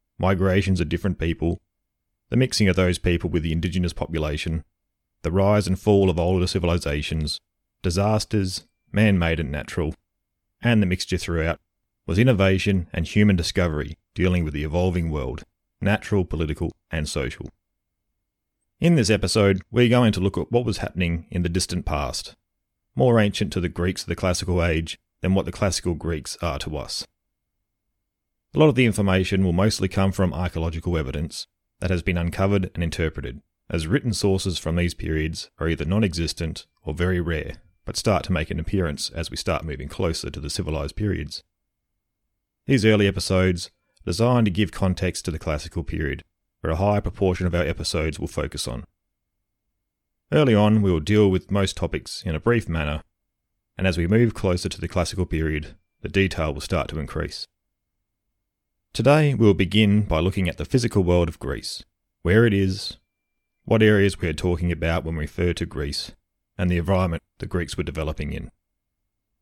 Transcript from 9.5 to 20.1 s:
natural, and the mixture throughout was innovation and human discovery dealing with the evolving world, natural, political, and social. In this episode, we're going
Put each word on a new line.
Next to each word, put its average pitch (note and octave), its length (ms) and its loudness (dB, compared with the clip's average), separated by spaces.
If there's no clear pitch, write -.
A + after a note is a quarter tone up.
natural, D2 440 -4
and A#2 180 2
the G2 80 2
mixture F2+ 300 -2
throughout E2+ 420 -2
was E2 140 0
innovation G2 760 4
and E2 140 -4
human G#2 280 4
discovery D#2+ 640 -2
dealing F2+ 300 2
with D#2 100 -4
the D2 100 -4
evolving F2 460 0
world, C#2+ 340 -6
natural, G2+ 440 0
political, D#2 460 -4
and D2+ 180 -4
social. - 400 -6
In E3+ 160 4
this A2+ 140 4
episode, G2+ 600 4
we're A#2+ 200 4
going B2 240 6